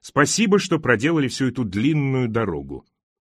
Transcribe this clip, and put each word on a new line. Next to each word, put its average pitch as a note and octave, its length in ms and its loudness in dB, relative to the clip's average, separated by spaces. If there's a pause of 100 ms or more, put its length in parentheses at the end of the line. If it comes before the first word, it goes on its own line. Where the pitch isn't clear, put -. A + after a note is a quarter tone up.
«спасибо, F#3+ 560 2
что E3+ 200 0
проделали C3+ 500 2
всю C3 200 -2
эту A#2+ 160 -4
длинную C3 640 0
дорогу. D#2 560 -4 (500)